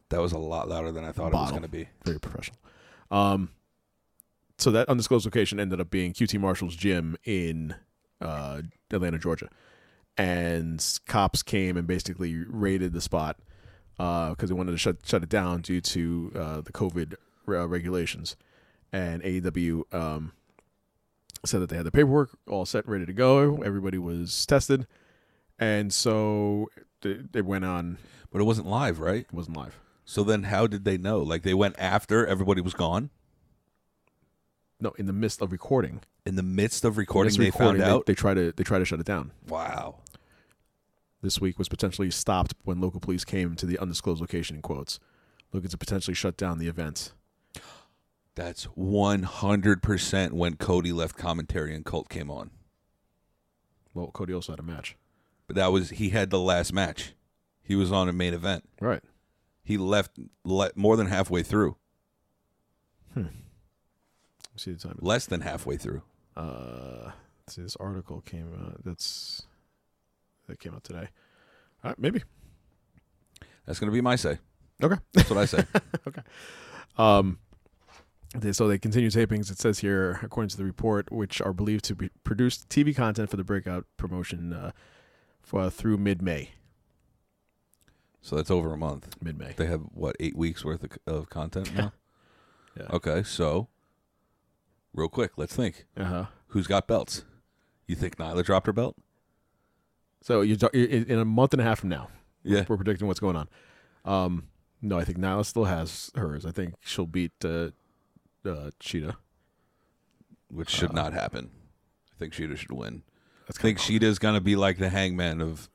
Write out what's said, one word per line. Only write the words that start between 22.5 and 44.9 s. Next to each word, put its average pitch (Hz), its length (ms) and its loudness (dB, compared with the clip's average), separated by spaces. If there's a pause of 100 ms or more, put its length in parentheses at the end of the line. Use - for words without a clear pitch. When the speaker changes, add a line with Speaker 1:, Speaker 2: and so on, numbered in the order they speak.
Speaker 2:
set, 107 220 -4
ready 98 200 -2
to 92 60 -6
go. 139 500 6
Everybody 95 340 -2
was 87 480 -4
tested. 135 400 4 (760)
And 107 320 2
so 107 800 2 (320)
they, 101 140 -2 (160)
they 120 100 0
went 95 240 0
on. 87 320 -2 (340)
Speaker 1:
But 95 100 -2
it 107 40 4
wasn't 110 220 2
live, 104 320 0
right? 95 260 0
Speaker 2:
It - 80 -20
wasn't 82 240 -8
live. - 220 -12 (260)
Speaker 1:
So - 180 0
then 104 200 2
how 101 240 2
did 101 180 -2
they 95 120 2
know? 98 220 0
Like, 82 240 0
they 95 100 2
went 98 240 4
after 104 480 4
everybody 95 360 2
was 90 120 -2
gone? 92 360 0 (1700)
Speaker 2:
No, 110 180 -4
in 101 80 -4
the 95 80 -2
midst 107 280 -2
of 92 100 -2
recording. 92 500 0 (240)
Speaker 1:
In 95 100 -2
the 95 80 2
midst 95 400 0
of 113 100 4
Speaker 2:
In - 20 -2
the 110 60 0
Speaker 1:
recording, 101 260 4
Speaker 2:
midst 101 120 4
of 117 60 8
Speaker 1:
they 95 60 6
found - 80 -2 (180)
Speaker 2:
recording, 95 40 4
they, 92 80 6
Speaker 1:
out? 120 180 6
Speaker 2:
they 95 80 6
try 101 180 4
to, 90 200 2
they 92 100 0
try 95 160 2
to 90 60 4
shut 82 140 -2
it 82 60 -4
down. 80 260 -4 (160)
Speaker 1:
Wow. - 500 -6 (1200)
Speaker 2:
This 95 180 -2
week 92 200 0
was 92 100 -2
potentially 95 400 0
stopped - 440 0 (100)
when 90 180 -4
local 92 180 -2
police 90 240 -4
came 90 320 -2
to 92 100 -6
the 87 120 -2
undisclosed 85 420 -4
location, 82 360 -6
in 76 60 -14
quotes, 73 380 -8 (520)